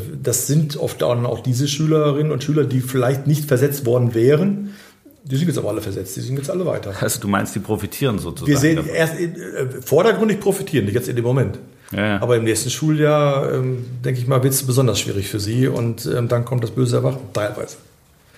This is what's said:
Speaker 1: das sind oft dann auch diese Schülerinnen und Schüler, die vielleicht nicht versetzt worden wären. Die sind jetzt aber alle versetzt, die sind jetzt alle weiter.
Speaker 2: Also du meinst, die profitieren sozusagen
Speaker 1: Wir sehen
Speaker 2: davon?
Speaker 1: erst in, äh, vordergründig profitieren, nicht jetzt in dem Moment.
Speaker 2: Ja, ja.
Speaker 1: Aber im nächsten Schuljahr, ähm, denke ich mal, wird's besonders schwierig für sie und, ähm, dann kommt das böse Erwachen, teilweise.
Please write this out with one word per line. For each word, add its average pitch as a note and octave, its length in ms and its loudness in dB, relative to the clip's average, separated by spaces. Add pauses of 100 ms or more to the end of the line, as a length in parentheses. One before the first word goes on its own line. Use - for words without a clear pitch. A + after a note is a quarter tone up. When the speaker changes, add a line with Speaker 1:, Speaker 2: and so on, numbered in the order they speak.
(220)
Speaker 1:
das B2+ 240 -2
sind D3 300 2
oft - 240 -4
dann A#2+ 240 2
auch A#2 160 -4
diese B2+ 260 0
Schülerinnen D3+ 640 2
und C3+ 120 -2
Schüler, D3+ 200 2
die B2+ 160 0
vielleicht B2+ 480 0
nicht D3 180 2
versetzt C3+ 400 2
worden A#2 280 2
wären. D3 600 2 (520)
Die C3+ 100 -4
sind D#3 120 2
jetzt C#3+ 100 0
aber - 120 -2
alle G#2 120 -2
versetzt, G2 340 -8
die B2 60 -8
sind B2 160 -4
jetzt C#3 120 -8
alle F3+ 160 -2
weiter. G#2 360 -4
Speaker 2:
Also G#2+ 180 -2
du - 80 -6
meinst, G2+ 280 0
die - 40 -4
profitieren G#2+ 600 -2
sozusagen E2 280 -6
Speaker 1:
Wir C#3+ 100 4
sehen D#3+ 200 4
Speaker 2:
davon? D#3 160 -4
Speaker 1:
erst D#3+ 260 0
in, E3+ 160 -2
äh, C#3+ 500 -6
vordergründig G3 540 4
profitieren, D3+ 460 0
nicht G2+ 100 -2
jetzt A#2+ 140 0
in B2 80 -4
dem A#2 80 -2
Moment. A#2+ 340 2 (320)
Speaker 2:
Ja, G2 140 0
ja. G#2 160 0
Speaker 1:
Aber A#2+ 140 4
im A2+ 80 2
nächsten A2 260 0
Schuljahr, D3 840 2
ähm, B2+ 320 -2 (180)
denke C3 160 -2
ich A#2+ 80 -2
mal, C3 160 4
wird's C3+ 200 2
besonders B2+ 360 2
schwierig G2+ 300 -4
für G#2+ 100 -4
sie A2+ 280 0
und, A#2 380 -2
ähm, A#2 220 0
dann A#2+ 180 0
kommt B2 180 -2
das G#2+ 80 -4
böse B2 260 0
Erwachen, C3 220 0 (140)
teilweise. G#2 440 -6 (600)